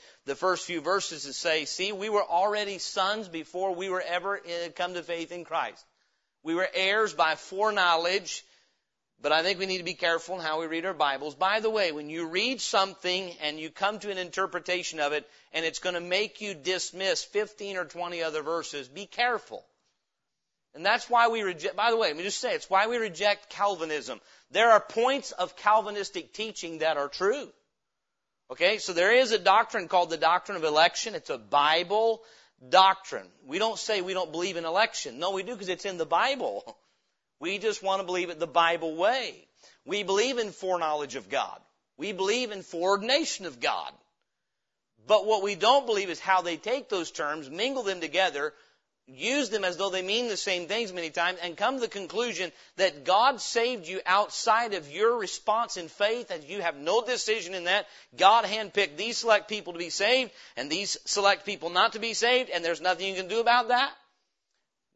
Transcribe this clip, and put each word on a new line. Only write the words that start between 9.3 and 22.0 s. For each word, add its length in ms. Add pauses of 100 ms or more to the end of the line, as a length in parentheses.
I 100
think 160
we 100
need 100
to 80
be 80
careful 420
in 60
how 180
we 80
read 180
our 80
Bibles. 400
By 280
the 80
way, 240
when 160
you 160
read 340
something 720 (100)
and 160
you 120
come 300
to 120
an 60
interpretation 840
of 140
it, 160 (240)
and 120
it's 140
gonna 220
make 400
you 120
dismiss 720
fifteen 540
or 80
twenty 360
other 200
verses, 480
be 160
careful. 600 (1080)
And 100
that's 240
why 200
we 140
reject, 340
by 140
the 40
way, 120